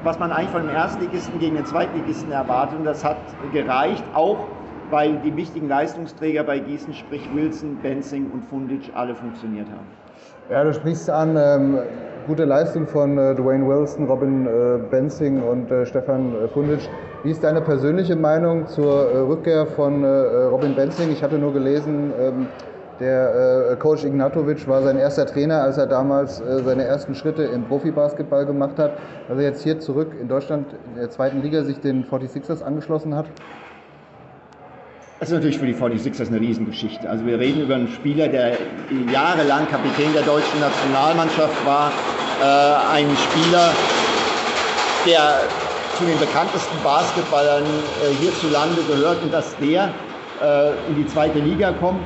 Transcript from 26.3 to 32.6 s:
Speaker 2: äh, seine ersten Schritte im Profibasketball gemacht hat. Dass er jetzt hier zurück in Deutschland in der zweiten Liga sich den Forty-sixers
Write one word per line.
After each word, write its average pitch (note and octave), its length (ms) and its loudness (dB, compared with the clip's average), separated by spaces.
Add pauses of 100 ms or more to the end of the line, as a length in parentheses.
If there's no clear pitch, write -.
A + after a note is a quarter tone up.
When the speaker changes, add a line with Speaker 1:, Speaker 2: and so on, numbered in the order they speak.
Speaker 2:
äh, B2+ 240 0
seine C3 200 2
ersten C#3 300 -2
Schritte D#3 300 -2
im A#2+ 220 -2
Profibasketball C#3+ 800 0
gemacht C#3 320 -2
hat. D3 160 2 (340)
Dass B2 100 -2
er C#3+ 60 2
jetzt C#3 200 -2
hier D#3 160 0
zurück D3+ 400 -2
in B2 80 -8
Deutschland C#3 400 -2 (260)
in A2+ 60 -12
der A#2+ 100 -6
zweiten C3+ 320 -2
Liga D3+ 220 0
sich C3+ 160 -4
den C3 260 -2
Forty-sixers C#3 580 -6